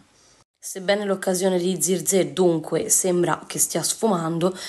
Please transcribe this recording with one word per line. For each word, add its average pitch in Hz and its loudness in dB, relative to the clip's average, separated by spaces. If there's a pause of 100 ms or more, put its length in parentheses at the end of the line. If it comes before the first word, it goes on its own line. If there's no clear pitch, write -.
(600)
Sebbene 202 -2
l'occasione 190 0
di 175 0
Zirze 165 0
dunque 170 2
sembra 175 2
che - -8
stia 160 -2
sfumando, 170 0 (140)